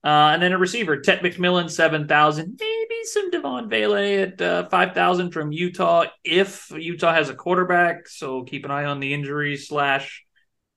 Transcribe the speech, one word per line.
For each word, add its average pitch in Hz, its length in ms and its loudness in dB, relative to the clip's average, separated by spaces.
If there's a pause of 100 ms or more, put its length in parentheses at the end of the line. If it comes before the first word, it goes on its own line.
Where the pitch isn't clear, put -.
Uh, 151 300 6
and 165 100 2
then 185 120 2
a 185 40 2
receiver, 180 440 0
Tet 185 200 2
McMillan, 175 480 0
seven 156 380 0
thousand. 151 500 2
Maybe 453 460 -4
some 403 280 -4
Devon 262 380 -6
Vele 202 520 0
at, 190 200 -4
uh, 175 280 0
five 185 240 2
thousand 180 380 2
from 151 200 -6
Utah, 170 540 2 (180)
if 185 480 0
Utah 165 420 -2
has 151 160 2
a 127 60 -10
quarterback. 175 720 2
So 131 360 -8
keep 135 200 -10
an 139 80 -6
eye 143 140 -4
on 143 160 -6
the 139 120 -4
injury 143 440 -4
slash 143 680 -2 (540)